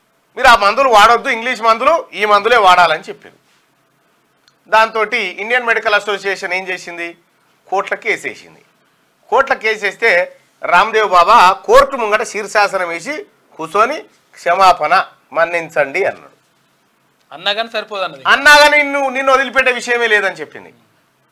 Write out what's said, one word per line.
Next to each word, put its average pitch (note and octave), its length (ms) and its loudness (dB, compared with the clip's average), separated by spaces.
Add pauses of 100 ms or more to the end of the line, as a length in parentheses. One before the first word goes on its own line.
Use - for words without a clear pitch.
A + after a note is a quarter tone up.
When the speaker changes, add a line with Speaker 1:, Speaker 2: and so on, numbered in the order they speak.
(360)
Speaker 1:
మీరు B3+ 120 2
ఆ A#3 80 8
మందులు A3+ 320 2
వాడొద్దు, A3 400 4
ఇంగ్లీష్ A#3 320 -4
మందులు A3+ 520 0
ఈ F#3+ 120 -6
మందులే G#3 320 2
వాడాలని F3+ 520 2
చెప్పారు. A#2 300 -20 (1300)
దాంతోటి A3 460 0
ఇండియన్ A3 500 -4
మెడికల్ A3 280 -2
అసోసియేషన్ G3 600 -4
ఏం F#3 140 -6
చేసింది? E3+ 500 -12 (480)
కోర్టుల G3 300 -4
కేసు F#3+ 320 -8
వేసింది. E2+ 340 -18 (680)
కోర్టుల C4 260 0
కేసు G#3+ 300 -6
వేస్తే F#3 540 -2 (240)
రామ్దేవ్ G3+ 480 2
బాబా F#3 420 6
కోర్టు C4+ 440 2
ముంగట G#3+ 260 -2
శీర్షాసనం G3 680 -4
వేసి E3+ 380 -10 (280)
కూర్చొని G#3 480 -2 (320)
"క్షమాపణ F3 680 2 (280)
మన్నించండి" E3 720 -2
అన్నాడు. F2+ 320 -8 (1000)
Speaker 2:
అన్నా F3+ 180 -6
కానీ A3+ 180 -8
సరిపోదు G#3+ 320 -8
అన్నది. D3 240 -10
Speaker 1:
అన్నా C#4+ 320 4
కానీ D4 180 4
నిన్ను, C#4+ 320 -2
నిన్ను C4+ 240 -2
వదిలిపెట్టే B3+ 400 0
విషయమే A#3+ 340 -4
లేదని G3 280 0
చెప్పింది. A#2 400 -18 (580)